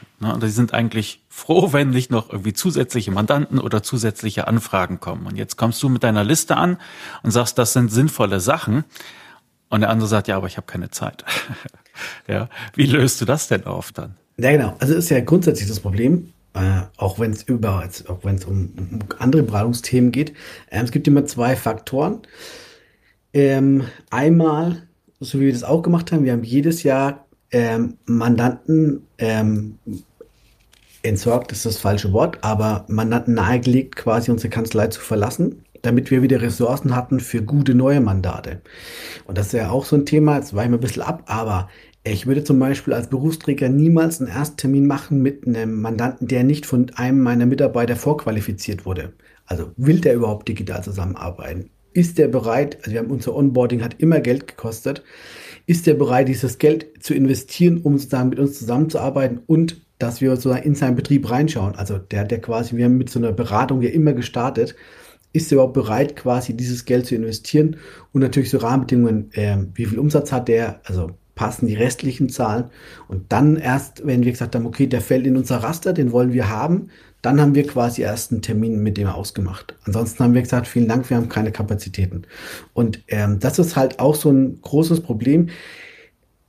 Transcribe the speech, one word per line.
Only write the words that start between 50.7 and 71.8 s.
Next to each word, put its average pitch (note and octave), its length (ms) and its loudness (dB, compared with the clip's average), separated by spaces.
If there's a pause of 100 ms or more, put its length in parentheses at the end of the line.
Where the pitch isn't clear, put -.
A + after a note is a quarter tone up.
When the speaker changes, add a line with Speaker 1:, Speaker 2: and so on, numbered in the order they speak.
Speaker 2:
zusammenarbeiten? F#2 840 -8 (240)
Ist E3+ 240 2
der D3 100 6
bereit, B2 520 0
also G#2+ 120 -10
wir A2+ 80 -4
haben, A#2 100 -4
unser B2 260 -4
Onboarding B2 460 2
hat A#2+ 180 -8
immer D#3 200 4
Geld B2 280 0
gekostet, A#2 540 -8 (640)
ist E3+ 220 2
der D3+ 60 6
bereit, C3 340 2
dieses B2+ 300 -2
Geld D#3 300 2 (120)
zu - 140 -4
investieren, C#3 640 2
um C#3+ 200 2
sozusagen B2+ 320 0
mit C3 100 -2
uns C#3 200 0
zusammenzuarbeiten C3 840 0
und E3 340 2 (180)
dass A#2+ 220 -4
wir C3 120 2
sozusagen B2+ 320 0
in D3 120 2
seinen B2+ 220 0
Betrieb C3 340 0
reinschauen? B2 440 0
Also G2 220 -6
der, G2+ 280 -4
der G#2+ 160 -4
quasi, A#2 340 -4
wir A#2+ 80 0
haben B2 140 6
mit C3 120 -2
so - 80 -6
einer A#2 140 0
Beratung B2 500 0
ja A#2+ 80 2
immer D3+ 220 4
gestartet, B2 640 -4 (560)
ist D#3 220 0
er - 20 6
überhaupt C3 180 6
bereit, A#2+ 440 0
quasi B2 360 -2
dieses B2 300 -6
Geld B2 220 0
zu B2 100 -2
investieren? C3 600 0 (340)
Und C#3 80 0
natürlich C3 300 2
so C3+ 80 2
Rahmenbedingungen, A#2+ 760 2
ähm, G2+ 400 0
wie A#2 120 -4
viel G#2+ 120 -2
Umsatz D3 360 2
hat A#2+ 160 -2
der, A2+ 340 0
also F2+ 280 -6 (220)
passen B2 340 -2
die G#2+ 80 -2
restlichen B2+ 520 -2